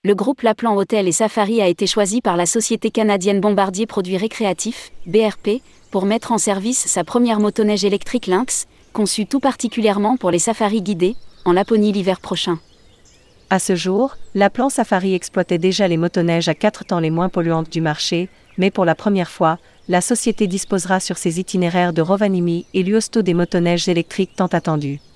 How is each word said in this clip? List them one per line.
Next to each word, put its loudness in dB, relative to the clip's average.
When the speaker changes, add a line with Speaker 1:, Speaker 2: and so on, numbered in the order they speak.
Speaker 1:
Le 4
groupe -2
Lapland 2
Hôtel 0
et 0
Safari 0
a 4
été 0
choisi 0
par 0
la 2
société -2
canadienne 2
Bombardier 0
Produits -4
Récréatifs, -4
B 2
R -2
P, -2
pour 0
mettre 0
en 2
service -2
sa -2
première 2
motoneige 2
électrique -2
Lynx, -2
conçue 0
tout -2
particulièrement 0
pour -2
les 0
safaris 0
guidés, -2
en 4
Laponie 2
l'hiver -2
prochain. -4
Speaker 2:
À 2
ce 0
jour, -2
Lapland 2
Safari 0
exploitait -2
déjà 2
les 2
motoneiges 2
à 0
quatre -2
temps -2
les 0
moins 0
polluantes -2
du -4
marché, -2
mais 2
pour 0
la 4
première 0
fois, 0
la 2
société 0
disposera -2
sur -6
ses -2
itinéraires 0
de 2
Rovaniemi 0
et 0
Luosto 0
des 2
motoneiges 2
électriques -2
tant 0
attendues. -2